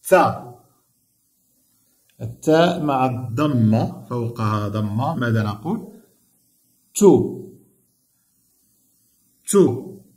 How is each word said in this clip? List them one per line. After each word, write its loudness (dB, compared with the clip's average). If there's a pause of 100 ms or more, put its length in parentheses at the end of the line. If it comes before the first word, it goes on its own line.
تا. 2 (1700)
التاء 0
مع 0
الضمة، 0
فوقها -4
ضمة، -4
ماذا 0
نقول؟ -6 (1000)
تو. 4 (2000)
تو. 2 (180)